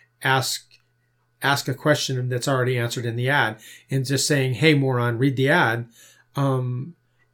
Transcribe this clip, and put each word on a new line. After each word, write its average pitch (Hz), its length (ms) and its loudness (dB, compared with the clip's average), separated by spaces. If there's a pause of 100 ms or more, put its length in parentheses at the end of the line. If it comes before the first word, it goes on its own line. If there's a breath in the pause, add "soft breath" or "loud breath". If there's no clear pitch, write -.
(220 soft breath)
ask, 131 460 0 (720)
ask 139 260 0
a 131 60 -2
question 131 540 0
that's 123 200 -2
already 127 300 2
answered 117 280 -4
in 113 100 -4
the 123 120 -2
ad 123 300 0 (320 loud breath)
and 135 160 -2
just 135 200 0
saying, 131 280 0
"Hey, 156 200 4
moron, 123 440 0
read 131 180 0
the 135 120 0
ad," 120 400 0 (460 soft breath)
um, 131 600 -4 (400)